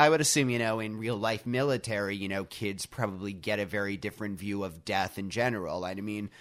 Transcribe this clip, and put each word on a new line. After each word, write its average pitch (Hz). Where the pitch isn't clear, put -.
I 151
would 156
assume, 143
you 120
know, 113
in 107
real 110
life 110
military, 117
you 98
know, 98
kids 98
probably 101
get 104
a 101
very 101
different 101
view 101
of 82
death 95
in 98
general. 98
And 95
I -
mean, 104